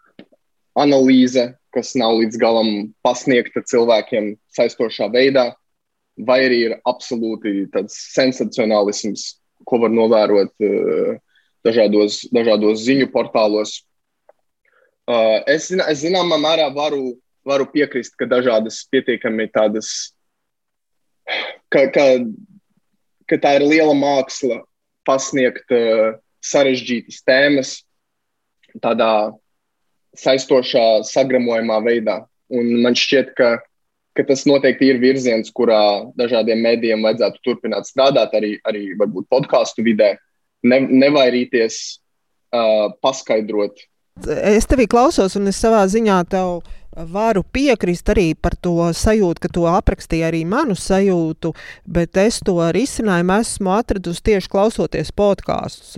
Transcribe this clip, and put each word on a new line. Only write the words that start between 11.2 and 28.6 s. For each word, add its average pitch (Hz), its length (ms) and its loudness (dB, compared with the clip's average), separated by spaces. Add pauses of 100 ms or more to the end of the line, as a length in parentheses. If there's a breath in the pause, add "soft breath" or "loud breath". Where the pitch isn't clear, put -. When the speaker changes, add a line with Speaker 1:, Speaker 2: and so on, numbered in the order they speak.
Speaker 1:
dažādos, 104 640 2
dažādos 110 560 0
ziņu 131 240 2
portālos. 107 720 -2 (1300)
Ā, 113 360 2
es 156 260 -2
zina-, 180 200 -2
es 143 140 -4
zināmā 175 340 0
mērā 156 320 0
varu, 139 480 -6 (280)
varu 139 200 0
piekrist, 135 480 -4
ka 123 160 -6
dažādas 117 560 0
pietiekami 113 640 -2
tādas, 110 640 -4 (1500 loud breath)
ka, 139 240 2
ka, 147 160 2 (1200)
ka 151 120 0
tā 143 160 2
ir 143 80 2
liela 151 320 4
māksla 135 640 -2 (440)
pasniegt, 135 600 -2
ā, 110 520 0 (200)
sarežģītas 127 880 -2
tēmas 135 460 2 (1040)